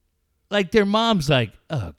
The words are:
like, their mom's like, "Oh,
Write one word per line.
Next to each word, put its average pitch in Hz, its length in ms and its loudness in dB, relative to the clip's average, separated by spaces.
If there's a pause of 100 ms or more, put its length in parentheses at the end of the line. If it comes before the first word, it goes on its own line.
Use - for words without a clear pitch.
(500)
like, 202 220 -2
their 208 140 4
mom's 208 440 0
like, 120 240 0 (160)
"Oh, 95 300 -8